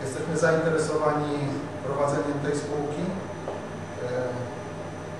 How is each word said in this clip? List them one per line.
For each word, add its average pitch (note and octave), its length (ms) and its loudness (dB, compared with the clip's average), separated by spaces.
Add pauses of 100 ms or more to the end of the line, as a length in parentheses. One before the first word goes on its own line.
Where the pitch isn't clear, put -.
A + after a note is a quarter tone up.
Jesteśmy D#3 340 -2
zainteresowani D#3 1000 4 (480)
prowadzeniem C#3+ 600 2
tej D3 100 2
spółki. D3 500 -2
E, - 1000 -6 (1120)